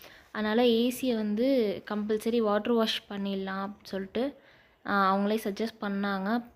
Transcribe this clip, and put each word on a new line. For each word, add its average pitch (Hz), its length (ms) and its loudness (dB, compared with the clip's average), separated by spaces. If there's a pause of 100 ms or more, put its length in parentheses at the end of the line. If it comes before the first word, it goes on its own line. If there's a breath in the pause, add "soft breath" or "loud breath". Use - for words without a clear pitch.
(320 loud breath)
அதனால் 214 260 0
ஏ 240 320 4
சியை 254 260 -2
வந்து 214 320 0 (420)
கம்பல்சரி 214 520 0
வாட்டர் 214 320 2
வாஷ் 220 360 0
பண்ணிடலாம் 196 540 -4
அப்படின்னு 202 200 -12
சொல்லிட்டு, 214 520 -4 (500 soft breath)
ஆ, 196 300 2
அவங்களே 202 280 2
சஜஸ்ட் 214 380 -4
பண்ணாங்க. 202 600 -2 (120)